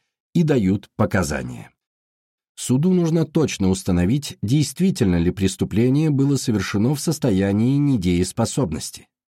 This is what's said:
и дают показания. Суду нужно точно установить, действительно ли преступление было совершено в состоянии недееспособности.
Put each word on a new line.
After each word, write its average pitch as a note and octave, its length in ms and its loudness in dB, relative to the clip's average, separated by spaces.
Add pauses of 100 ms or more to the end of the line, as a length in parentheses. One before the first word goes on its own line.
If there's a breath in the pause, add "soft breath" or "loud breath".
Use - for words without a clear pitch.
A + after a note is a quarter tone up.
(360)
и E3+ 80 4
дают G#2+ 520 0
показания. C#2+ 760 -4 (840)
Суду D3 380 0
нужно E3 320 2
точно C3 440 0
установить, F#2+ 720 0
действительно C#3+ 720 0
ли E2+ 160 2
преступление B2 800 0
было C#3 240 0
совершено A2 580 0
в C#3+ 60 -6
состоянии G#2+ 760 0
недееспособности. F#2+ 1300 -2 (200)